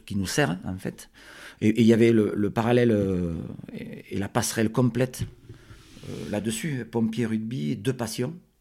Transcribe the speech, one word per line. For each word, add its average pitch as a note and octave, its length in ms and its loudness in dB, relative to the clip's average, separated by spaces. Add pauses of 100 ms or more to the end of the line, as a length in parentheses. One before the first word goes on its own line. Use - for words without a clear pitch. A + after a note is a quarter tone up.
qui G#2 80 -10
nous G2 120 0
sert D3 380 0
en F#2 120 -6
fait. - 340 -10 (500)
Et, G#2+ 80 4
et A2+ 140 2
il A2 40 8
y A2+ 60 8
avait A#2 200 6
le, G#2+ 220 4
le G2+ 160 0
parallèle, A#2+ 400 2
euh, F#2+ 440 0 (420)
et, - 380 -12
et G2+ 40 -2
la G2+ 100 -4
passerelle A2 440 0
complète, B2+ 520 0 (840)
euh, - 220 -10
là-dessus, A2+ 600 -2
pompiers, A2+ 360 0
rugby, A#2 500 -2
deux G#2 160 -2
passions. B2+ 420 -4 (260)